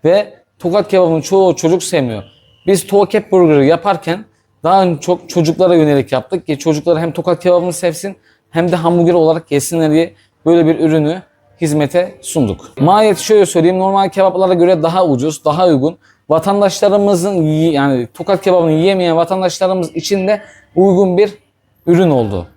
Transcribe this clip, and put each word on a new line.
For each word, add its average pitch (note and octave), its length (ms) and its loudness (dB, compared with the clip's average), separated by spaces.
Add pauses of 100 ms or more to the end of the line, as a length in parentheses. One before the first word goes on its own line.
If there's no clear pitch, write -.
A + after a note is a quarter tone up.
Ve F#3+ 280 0 (260)
Tokat F#3 280 -2
kebabını E3 340 2
çoğu F#3+ 340 2
çocuk E3+ 280 0
sevmiyor. A#2+ 400 -4 (440)
Biz F#3+ 200 0
Tokat G3+ 440 0
Burger'ı D#3 340 4
yaparken E3+ 600 -2 (380)
daha F3 360 2
çok - 300 -4
çocuklara F3 460 0
yönelik D3 360 2
yaptık C3+ 360 -6
ki D3 120 -4
çocuklar D#3 400 -2
hem E3 120 -6
Tokat F3 320 -4
kebabını F3 300 0
sevsin F3+ 420 -6 (340)
hem E3 220 -2
de F3+ 40 0
hamburger E3+ 380 2
olarak D#3+ 380 0
yesinler D#3 400 -2
diye E3 220 0 (320)
böyle E3+ 200 4
bir D#3+ 140 0
ürünü D#3+ 420 0 (400)
hizmete D#3 600 -2
sunduk. - 580 -4
Maliyeti G3 440 2
şöyle G#3 220 4
söyleyeyim, F3 340 0
normal G3 300 0
kebaplara F#3 440 0
göre E3+ 300 2
daha F3 220 0
ucuz, D3 400 -2
daha E3+ 220 0
uygun. D3+ 300 0 (320)
Vatandaşlarımızın G3 1040 0
yi-, D#3+ 380 0
yani C#3 420 -2
Tokat F#3 280 -4
kebabını F3 300 2
yiyemeyen F3 440 0
vatandaşlarımız F3+ 800 -2
için F#3 320 -4
de G#3 140 -2 (340)
uygun F#3 420 2
bir G#3 120 2 (580)
ürün F3 220 2
oldu. G2+ 480 -2